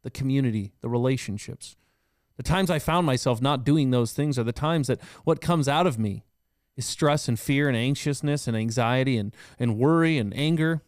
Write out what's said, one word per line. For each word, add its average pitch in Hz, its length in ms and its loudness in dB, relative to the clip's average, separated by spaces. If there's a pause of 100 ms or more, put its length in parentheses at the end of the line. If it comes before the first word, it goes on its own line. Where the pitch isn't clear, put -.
The 127 80 -10
community, 131 680 -2
the 120 80 -6
relationships. 120 840 -4 (640)
The 135 60 -12
times 180 280 2
I 156 80 2
found 170 260 2
myself 127 360 0
not 135 220 0
doing 143 280 4
those 120 220 2
things 143 260 -2
are 117 40 -2
the 117 100 -2
times 156 340 0
that 127 140 -2 (240)
what 160 160 2
comes 165 260 2
out 151 180 2
of 127 140 0
me 107 240 -4 (520)
is 123 100 -8
stress 147 420 0
and 113 120 -2
fear 143 280 0
and 127 100 2
anxiousness 143 720 -2
and 113 100 -2
anxiety 120 600 0
and, 104 180 -4 (240)
and 120 180 0
worry 160 400 4
and 104 180 -2
anger. 160 520 0